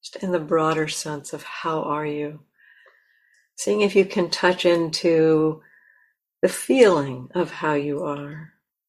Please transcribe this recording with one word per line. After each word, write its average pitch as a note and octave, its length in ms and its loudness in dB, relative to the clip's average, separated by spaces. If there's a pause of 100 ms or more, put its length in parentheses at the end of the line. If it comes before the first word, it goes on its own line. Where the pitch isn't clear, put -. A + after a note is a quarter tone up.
Just - 200 -14
in F#3 80 -2
the F3 80 0
broader D#3 480 0
sense D3+ 460 -8
of D3+ 100 -12
how D#3 400 -6
are D3+ 220 -4
you? D3 340 -6 (1160)
Seeing G#3 240 0
if G3 140 2
you G3 100 6
can F3+ 240 -2
touch F3+ 360 0
into D#3+ 960 2 (800)
the F#3 60 2
feeling D3 880 2
of E3+ 160 -2
how D#3 220 -2
you D3 300 -2
are D3 500 -10 (340)